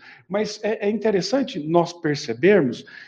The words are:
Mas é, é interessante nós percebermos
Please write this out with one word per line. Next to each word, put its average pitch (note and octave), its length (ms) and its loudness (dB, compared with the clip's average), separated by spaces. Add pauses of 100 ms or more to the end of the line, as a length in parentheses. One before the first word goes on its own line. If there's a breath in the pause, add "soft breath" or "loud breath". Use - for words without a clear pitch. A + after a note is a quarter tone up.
(280 loud breath)
Mas G#3 340 -4
é, G#3+ 260 -2
é - 20 0
interessante G#3 680 0
nós E3 340 2
percebermos C#3+ 920 0 (240 loud breath)